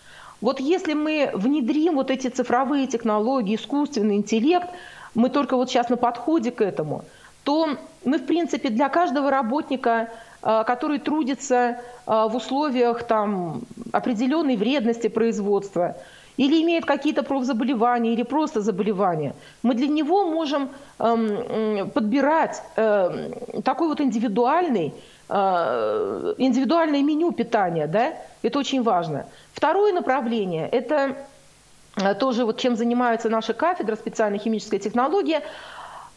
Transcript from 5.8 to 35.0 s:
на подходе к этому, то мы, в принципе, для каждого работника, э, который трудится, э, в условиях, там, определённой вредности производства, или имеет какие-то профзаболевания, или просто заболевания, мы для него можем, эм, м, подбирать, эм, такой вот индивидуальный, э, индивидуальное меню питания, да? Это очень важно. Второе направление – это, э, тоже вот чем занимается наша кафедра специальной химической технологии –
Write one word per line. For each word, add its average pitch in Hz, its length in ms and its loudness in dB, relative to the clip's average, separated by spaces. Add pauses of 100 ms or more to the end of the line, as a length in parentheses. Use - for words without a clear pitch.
на 247 80 2
подходе 247 540 0
к - 100 -6
этому, 156 420 -2 (400)
то 311 260 2 (360)
мы, 262 120 2
в 254 80 -4
принципе, 320 440 0
для 262 200 2
каждого 285 420 2
работника, 247 760 0 (360)
э, 220 220 2
который 277 340 0
трудится, 277 560 -2 (520)
э, 220 220 2
в 208 60 -2
условиях, 247 680 0
там, 202 580 -2 (300)
определённой 254 640 0
вредности 233 520 0
производства, 202 840 0 (420)
или 285 260 4
имеет 330 220 0
какие-то 285 380 0
профзаболевания, 240 920 0
или 233 100 0
просто 269 380 -2
заболевания, 185 720 0 (300)
мы 247 120 2
для 269 120 0
него 311 380 2
можем, 302 440 -2 (280)
эм, 220 400 0 (420)
м, 196 120 -4
подбирать, 277 720 2 (140)
эм, 196 880 0
такой 320 260 0
вот 294 120 -2
индивидуальный, 240 920 2 (380)
э, 110 1080 0
индивидуальное 277 640 2
меню 311 280 2
питания, 180 560 0
да? 226 260 0 (300)
Это 240 160 0
очень 262 240 -2
важно. 170 420 0 (280)
Второе 392 400 2
направление – 226 800 0
это, 277 440 0 (840)
э, 196 180 2
тоже 247 300 0
вот 220 120 0
чем 247 180 0
занимается 233 540 2
наша 226 240 0
кафедра 302 420 -2
специальной 208 440 -2
химической 220 400 -2
технологии – 285 640 0 (760)